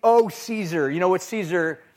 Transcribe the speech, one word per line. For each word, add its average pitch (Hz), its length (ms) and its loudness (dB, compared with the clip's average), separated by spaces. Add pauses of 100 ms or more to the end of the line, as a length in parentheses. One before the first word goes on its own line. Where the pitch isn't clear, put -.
owe 226 280 4
Caesar, 170 600 -4
you 156 80 -2
know, 180 120 2
what 185 100 2
Caesar 170 640 -4 (140)